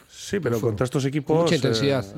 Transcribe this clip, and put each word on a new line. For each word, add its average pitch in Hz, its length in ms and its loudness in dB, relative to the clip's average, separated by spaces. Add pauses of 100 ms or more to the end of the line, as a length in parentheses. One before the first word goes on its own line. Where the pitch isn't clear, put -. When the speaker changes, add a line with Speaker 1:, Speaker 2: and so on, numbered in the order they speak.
Speaker 1:
Sí, - 320 -6
pero 117 180 0
Speaker 2:
fue 113 120 0
Speaker 1:
contra 107 140 0
estos 127 200 -2
Speaker 2:
con 139 40 2
Speaker 1:
equipos, 156 360 0
Speaker 2:
mucha 165 100 2
intensidad. 131 500 2 (140)